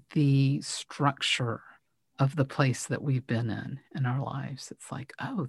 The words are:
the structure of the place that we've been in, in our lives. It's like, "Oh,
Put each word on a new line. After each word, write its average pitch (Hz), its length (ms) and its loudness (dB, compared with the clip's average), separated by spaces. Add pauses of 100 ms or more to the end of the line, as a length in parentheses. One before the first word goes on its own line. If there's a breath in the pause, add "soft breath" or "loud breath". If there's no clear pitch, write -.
the 139 520 4
structure - 1000 -2 (560)
of 135 180 2
the 135 80 4
place 131 420 2
that - 160 -4
we've 131 240 0
been 117 240 0
in, - 300 -6 (140)
in 139 120 0
our 127 160 0
lives. 131 480 -8
It's - 200 -16
like, - 300 -10
"Oh, 185 280 -4